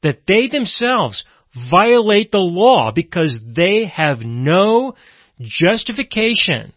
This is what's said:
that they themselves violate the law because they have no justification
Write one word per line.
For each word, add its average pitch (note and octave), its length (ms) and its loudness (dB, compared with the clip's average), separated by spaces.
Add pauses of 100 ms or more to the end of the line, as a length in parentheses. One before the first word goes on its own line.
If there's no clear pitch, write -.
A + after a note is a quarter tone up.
that D3 260 -4
they A3+ 200 2
themselves A#3 760 -2 (320)
violate G#3 760 2
the G3+ 80 2
law F3+ 520 2
because D#3 520 -2
they F3 420 0
have D3+ 360 -2
no F#3 760 0 (440)
justification G3+ 1400 -2